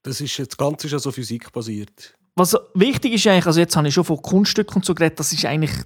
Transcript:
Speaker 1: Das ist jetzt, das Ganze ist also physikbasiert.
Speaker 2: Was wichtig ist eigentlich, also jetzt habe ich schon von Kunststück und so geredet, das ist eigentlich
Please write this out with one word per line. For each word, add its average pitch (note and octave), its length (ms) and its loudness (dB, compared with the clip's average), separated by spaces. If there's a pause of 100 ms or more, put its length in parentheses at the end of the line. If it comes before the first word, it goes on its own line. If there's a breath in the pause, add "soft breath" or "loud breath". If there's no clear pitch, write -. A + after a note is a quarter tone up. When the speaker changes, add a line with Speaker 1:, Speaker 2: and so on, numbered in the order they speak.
Speaker 1:
Das C3+ 180 -8
ist C#3+ 180 -6
jetzt, C3+ 140 -8
das - 40 -14
Ganze D3 300 -2
ist C#3 60 -4
also C#3 180 -4
physikbasiert. A2+ 1040 -10 (220)
Speaker 2:
Was F3+ 200 4 (180)
wichtig A#3 400 0
ist G#3 120 2
eigentlich, F#3 200 6
also E3 140 4
jetzt E3+ 160 2
habe D3 120 2
ich C#3+ 60 -2
schon F#3 100 2
von D#3 180 -2
Kunststück G3+ 540 0
und F#3 80 0
so F3 100 0
geredet, D#3+ 240 0
das D#3 140 -4
ist D#3 120 -2
eigentlich D3+ 280 -2 (140)